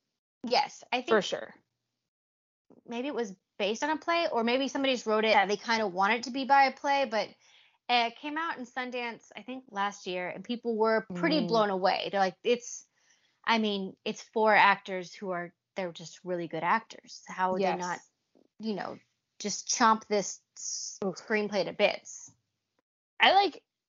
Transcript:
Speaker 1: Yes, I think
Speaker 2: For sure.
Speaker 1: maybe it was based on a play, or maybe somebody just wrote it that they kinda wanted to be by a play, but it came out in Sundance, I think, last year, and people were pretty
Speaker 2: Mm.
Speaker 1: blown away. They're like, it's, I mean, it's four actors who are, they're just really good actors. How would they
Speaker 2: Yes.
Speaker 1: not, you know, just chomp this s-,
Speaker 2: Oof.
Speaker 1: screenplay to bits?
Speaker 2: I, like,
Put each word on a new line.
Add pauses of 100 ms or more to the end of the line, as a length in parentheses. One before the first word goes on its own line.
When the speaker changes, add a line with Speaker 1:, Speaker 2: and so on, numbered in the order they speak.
(440)
Speaker 1:
Yes,
I
think
Speaker 2:
For
sure. (1300)
Speaker 1:
maybe
it
was (240)
based
on
a
play,
or
maybe
somebody
just
wrote
it
that
they
kinda
wanted
to
be
by
a
play,
but (600)
it
came
out
in
Sundance,
I
think,
last
year,
and
people
were
pretty
Speaker 2:
Mm.
Speaker 1:
blown
away.
They're
like,
it's, (580)
I
mean, (100)
it's
four
actors
who
are, (220)
they're
just
really
good
actors.
How
would
they
Speaker 2:
Yes.
Speaker 1:
not, (580)
you
know, (400)
just
chomp
this (160)
s-,
Speaker 2:
Oof.
Speaker 1:
screenplay
to
bits? (880)
Speaker 2:
I,
like, (260)